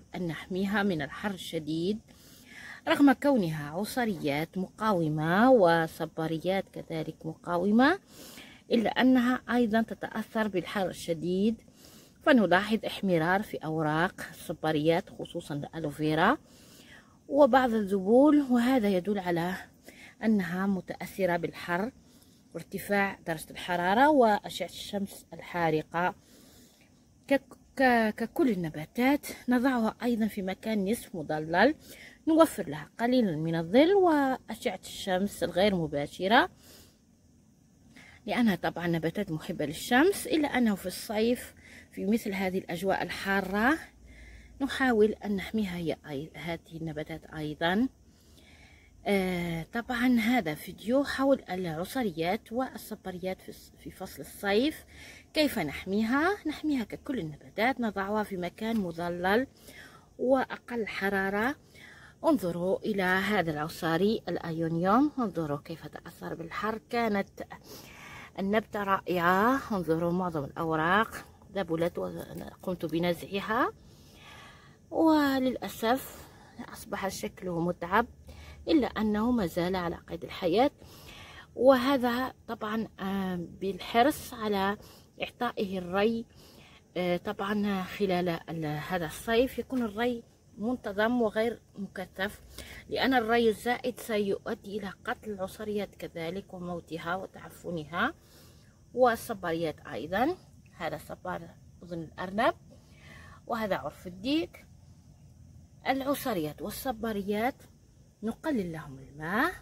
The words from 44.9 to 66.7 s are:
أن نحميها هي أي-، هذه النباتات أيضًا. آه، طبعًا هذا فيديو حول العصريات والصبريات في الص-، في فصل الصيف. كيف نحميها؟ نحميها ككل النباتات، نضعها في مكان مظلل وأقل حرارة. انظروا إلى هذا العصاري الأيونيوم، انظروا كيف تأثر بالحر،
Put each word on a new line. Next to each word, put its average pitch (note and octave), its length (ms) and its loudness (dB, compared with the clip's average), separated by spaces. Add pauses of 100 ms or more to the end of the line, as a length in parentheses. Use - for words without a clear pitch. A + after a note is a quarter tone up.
أن G3+ 240 -6
نحميها F#3 400 -4
هي E3 220 -4 (120)
أي-، D3 260 -8
هذه E3 460 -10
النباتات D#3 440 -8
أيضًا. E3 640 0 (1160)
آه، F3 680 -2
طبعًا A#3+ 460 2
هذا G#3+ 340 2
فيديو A3+ 500 -2
حول C4+ 460 2
العصريات F3+ 1000 -4
والصبريات F#3+ 920 -8
في - 100 -16
الص-، - 320 -20
في - 80 -14
فصل - 300 -14
الصيف. G#3 640 0 (480)
كيف D4 260 2
نحميها؟ A3 800 0 (100)
نحميها C#4+ 360 -2
ككل A#3+ 360 -8
النباتات، F#3+ 640 -4
نضعها G3+ 420 -2
في G3 140 -8
مكان A3 400 -4
مظلل F3 720 0 (720)
وأقل A#3+ 720 0
حرارة. G3 680 -2 (720)
انظروا F#3 540 2
إلى G3 240 -2
هذا F#3+ 480 2
العصاري E3 800 0
الأيونيوم، E3+ 920 2
انظروا D#3+ 460 -2
كيف E3 220 -12
تأثر E3+ 480 -14
بالحر، G#3 440 -6 (100)